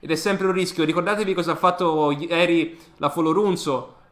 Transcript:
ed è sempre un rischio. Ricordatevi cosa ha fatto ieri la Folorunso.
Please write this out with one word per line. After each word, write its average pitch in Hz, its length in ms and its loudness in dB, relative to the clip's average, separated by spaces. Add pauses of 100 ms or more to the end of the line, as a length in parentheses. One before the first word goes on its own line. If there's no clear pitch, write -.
ed 151 100 -8
è 160 60 2
sempre 190 300 -2
un 185 60 2
rischio. 175 320 -2
Ricordatevi 190 500 0
cosa 170 180 -2
ha - 40 -2
fatto 165 540 2
ieri 170 680 0 (200)
la 143 140 -2
Folorunso. 160 880 0 (160)